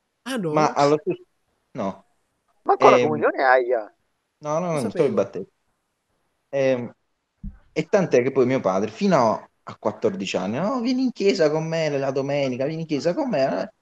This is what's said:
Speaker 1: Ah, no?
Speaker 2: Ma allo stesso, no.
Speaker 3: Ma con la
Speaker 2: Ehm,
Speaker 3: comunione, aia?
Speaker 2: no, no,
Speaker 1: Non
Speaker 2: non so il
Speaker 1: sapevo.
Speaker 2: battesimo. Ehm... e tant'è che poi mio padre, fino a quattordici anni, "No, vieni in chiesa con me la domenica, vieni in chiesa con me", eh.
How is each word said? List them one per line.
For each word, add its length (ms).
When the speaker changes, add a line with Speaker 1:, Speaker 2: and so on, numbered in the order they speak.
Speaker 1:
Ah, 120
no? 160
Speaker 2:
Ma 200
allo 260
stesso, 240
no. 340
Speaker 3:
Ma 100
con 140
la 80
Speaker 2:
Ehm, 0
Speaker 3:
comunione, 440
aia? 480
Speaker 2:
no, 180
no, 120
Speaker 1:
Non 100
Speaker 2:
non 120
so 120
il 80
Speaker 1:
sapevo. 60
Speaker 2:
battesimo. 320
Ehm... 420
e 160
tant'è 360
che 80
poi 140
mio 140
padre, 320
fino 580
a 140
quattordici 600
anni, 200
"No, 240
vieni 220
in 80
chiesa 400
con 160
me 300
la 140
domenica, 540
vieni 180
in 40
chiesa 260
con 160
me", 340
eh. 60